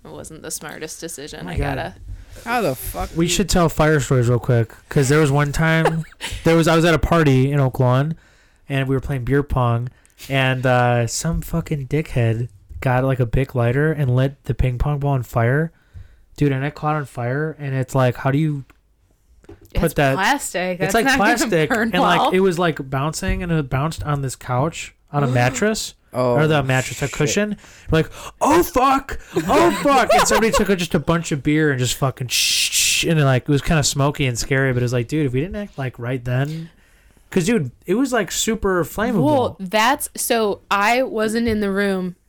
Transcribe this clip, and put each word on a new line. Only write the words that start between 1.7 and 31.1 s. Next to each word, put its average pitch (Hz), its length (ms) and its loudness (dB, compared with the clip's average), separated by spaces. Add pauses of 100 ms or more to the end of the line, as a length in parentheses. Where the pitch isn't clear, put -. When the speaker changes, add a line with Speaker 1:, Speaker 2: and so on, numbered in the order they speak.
Speaker 1:
gotta - 180 -10 (500)
Speaker 3:
How 233 160 -2
the 147 140 0
fuck - 420 -8
Speaker 2:
We 170 100 2
Speaker 3:
do 170 60 -2
Speaker 2:
should 202 160 0
tell 170 220 4
fire 151 300 4
stories 123 280 2
real 123 100 2
quick, 117 320 2 (200)
'cause 139 180 2
there 151 120 4
was 139 120 4
one 143 180 2
time, 160 540 0 (200)
Speaker 1:
<laughs> - 200 -10
Speaker 2:
there 165 120 6
was, 165 120 4
I 165 80 4
was 160 80 4
at 170 80 4
a 151 60 2
party 139 520 4
in 143 80 2
Oak 131 220 0
Lawn, 131 360 2 (520)
and 135 180 -2
we 135 80 0
were 127 60 0
playing 131 240 -6
beer 139 180 2
pong, 120 460 0 (400)
and, 131 380 0
uh, 123 400 4
some 160 340 -4
fucking 151 480 -4
dickhead 120 600 0 (320)
got, 127 240 2
like, 135 160 0
a 123 60 2
Bic 135 280 -2
lighter 127 360 2
and 143 240 0
lit 135 300 0
the 127 100 -2
ping 127 220 0
pong 147 220 0
ball 143 140 0
on 127 100 0
fire. 127 500 0 (640)
Dude, 143 160 2
and 135 140 -2
it 151 80 -6
caught 151 220 -2
on 143 100 -4
fire, 139 520 -4
and 139 160 -6
it's 131 200 -4
like, 127 220 2
how 135 140 -2
do 135 80 0
you 147 260 -2 (1120)
put - 100 2
Speaker 1:
It's 165 100 0
Speaker 2:
that 139 200 2
Speaker 1:
plastic. 185 680 -2
Speaker 2:
It's 190 120 0
Speaker 1:
That's - 20 0
Speaker 2:
like 226 120 2
Speaker 1:
not 269 120 2
gonna 220 180 2
Speaker 2:
plastic, 185 340 0
Speaker 1:
burn 226 240 0
Speaker 2:
and, 269 80 2
like, 175 180 2
Speaker 1:
well. 254 100 2
Speaker 2:
it 185 100 2
was, 185 180 2
like, 151 320 -2
bouncing, 160 520 -4
and 175 80 -6
it 156 200 0
bounced 147 340 -4
on 147 160 -2
this 131 160 -6
couch - 580 -4 (160)
on 143 140 0
a - 20 0
Speaker 1:
<gasps> - 20 0
Speaker 2:
mattress, 127 680 0 (220)
Speaker 3:
Oh, 123 180 2
Speaker 2:
or 151 120 4
the 151 160 2
mattress, 131 400 -2
a 135 60 -4
Speaker 3:
shit. - 80 -8
Speaker 2:
cushion. 202 400 0 (340)
We're 160 120 4
like, - 80 -4 (300)
"Oh 320 220 4
fuck, 269 560 0 (300)
oh 320 240 4 (100)
fuck!" 277 320 4
And 784 140 4
somebody 220 240 2
took, 196 160 2 (100)
just 175 160 -4
a 165 60 2
bunch 165 320 -2